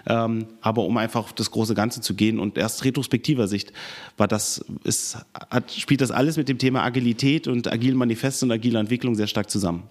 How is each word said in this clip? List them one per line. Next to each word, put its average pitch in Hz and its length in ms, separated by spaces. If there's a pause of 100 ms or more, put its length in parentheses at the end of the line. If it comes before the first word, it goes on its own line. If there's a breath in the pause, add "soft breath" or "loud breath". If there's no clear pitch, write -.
ähm, 113 380 (140)
aber 110 240
um 104 120
einfach 117 240
auf - 140
das - 180
große 110 240
Ganze 113 240
zu 107 140
gehen 110 260
und 101 180
erst - 260
retrospektiver 131 640
Sicht 98 260 (440 loud breath)
war 104 100
das, - 380 (180)
ist, - 360 (320)
hat, - 200
spielt - 300
das - 100
alles 156 260
mit 143 120
dem 127 100
Thema 127 240
Agilität 123 640
und 120 240
agilen 127 260
Manifest 123 460
und 127 80
agiler 113 300
Entwicklung 120 340
sehr 107 140
stark 107 220
zusammen. 92 400